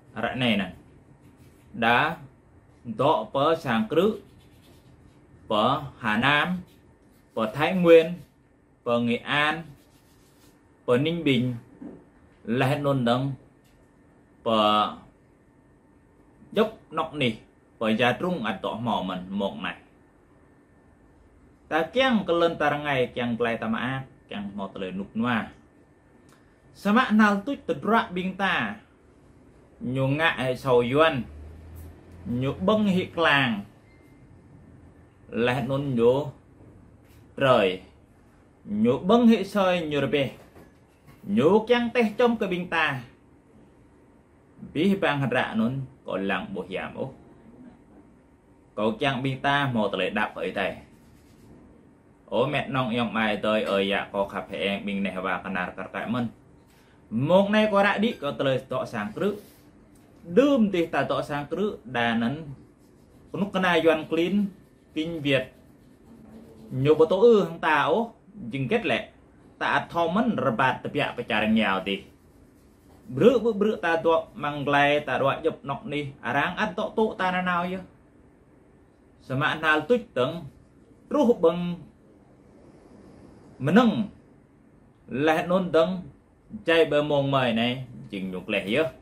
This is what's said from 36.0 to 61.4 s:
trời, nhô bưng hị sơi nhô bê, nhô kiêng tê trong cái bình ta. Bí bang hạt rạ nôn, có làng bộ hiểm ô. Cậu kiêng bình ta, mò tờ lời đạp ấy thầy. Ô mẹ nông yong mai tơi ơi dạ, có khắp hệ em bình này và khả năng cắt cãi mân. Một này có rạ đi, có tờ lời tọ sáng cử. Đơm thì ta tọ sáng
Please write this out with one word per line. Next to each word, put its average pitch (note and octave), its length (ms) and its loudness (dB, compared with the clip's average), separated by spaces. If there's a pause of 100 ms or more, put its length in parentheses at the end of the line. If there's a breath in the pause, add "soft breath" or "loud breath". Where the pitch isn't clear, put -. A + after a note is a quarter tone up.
trời, G#2+ 440 4 (840)
nhô A2+ 320 2
bưng A3+ 300 4
hị A3 160 6
sơi F3+ 440 0
nhô C#3 200 0
bê, C3+ 240 0 (920)
nhô D#3+ 440 4
kiêng A#3+ 260 2
tê A3+ 240 2
trong A#3 200 4
cái G3+ 120 -4
bình F3 180 -4
ta. D3+ 340 -2 (1700)
Bí F#3+ 220 2
bang D3 240 -2
hạt C3+ 120 -2
rạ B2 220 -2
nôn, A#2 260 0 (260)
có F#2+ 120 -6
làng G2 360 -4
bộ F2+ 160 -8
hiểm E2 260 -8
ô. - 180 -10 (1600)
Cậu G#2+ 160 0
kiêng C3 320 -2
bình C3+ 180 -4
ta, C#3+ 320 0
mò G#2+ 180 0
tờ G2 60 -6
lời F#2+ 120 -2
đạp G#2 260 -4
ấy F2+ 160 -6
thầy. F2+ 240 -4 (1500)
Ô A#2 220 0
mẹ C#3+ 200 -4
nông B2 300 -2
yong A#2 160 -2
mai G#2+ 240 0
tơi G#2+ 260 0
ơi G2 240 0
dạ, G2 240 -2
có G2 160 -2
khắp F#2+ 240 -8
hệ D#2+ 60 -8
em G2 280 -4
bình G2 180 -4
này F#2 180 -4
và F2+ 220 -4
khả F#2+ 60 -10
năng F2+ 260 -6
cắt F#2 180 -12
cãi G2 140 -6
mân. A#2+ 200 -2 (840 soft breath)
Một E3+ 400 2
này G#3+ 220 2
có G3 120 4
rạ G3+ 140 0
đi, A3 140 0
có C#3+ 200 -6
tờ C3+ 120 -4
lời C3 260 0
tọ B2 160 -4
sáng G#2 300 -8
cử. G3+ 220 -2 (880)
Đơm A3 480 4
thì E3+ 140 0
ta D3 180 -2
tọ C#3 180 -2
sáng C#3+ 280 -6